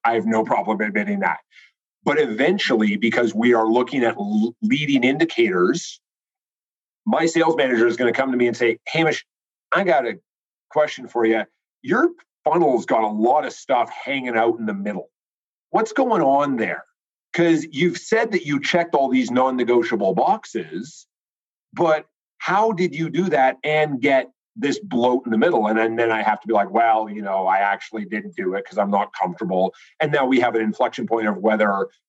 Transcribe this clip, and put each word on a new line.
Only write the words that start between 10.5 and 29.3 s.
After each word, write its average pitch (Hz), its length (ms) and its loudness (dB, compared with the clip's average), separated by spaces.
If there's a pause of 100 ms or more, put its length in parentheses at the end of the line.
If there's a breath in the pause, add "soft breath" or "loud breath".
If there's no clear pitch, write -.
question 147 360 -2
for 117 180 -2
you. 113 200 2 (380)
Your 226 280 2 (340)
funnel's 147 420 2
got 117 160 2
a 107 60 0
lot 120 360 2
of 113 80 -8
stuff 120 380 -2
hanging 127 440 -6
out 117 240 2
in 113 60 -8
the 104 100 -4
middle. 98 360 -8 (600)
What's 220 220 0
going 233 300 2
on 139 340 2
there? 87 280 -4 (500)
'Cause 165 360 2
you've 160 280 0
said 220 340 -2
that 165 140 -2
you 143 140 -2
checked 170 340 0
all 135 140 2
these 123 220 0
non-negotiable 120 840 0
boxes, 156 920 -4 (640)
but 156 340 0 (320)
how 214 340 0
did 170 220 -2
you 160 160 -4
do 175 180 -2
that 135 340 2
and 151 380 0
get 135 300 2 (260)
this 135 240 -2
bloat 123 460 0
in 117 40 -4
the 110 80 2
middle?" 113 300 2
And, 110 100 0
and 113 200 0
then 117 120 2
I 110 120 -2
have 107 180 -2
to 104 80 -10
be 110 60 0
like, 98 160 0
"Well, 110 400 2
you 104 120 -10
know, 95 240 -2
I 95 120 2
actually 101 480 -4
didn't 101 300 -8
do 92 180 -4
it 98 100 -6
'cause 92 140 -8
I'm 101 120 0
not 101 220 0
comfortable." 92 640 -4 (260 soft breath)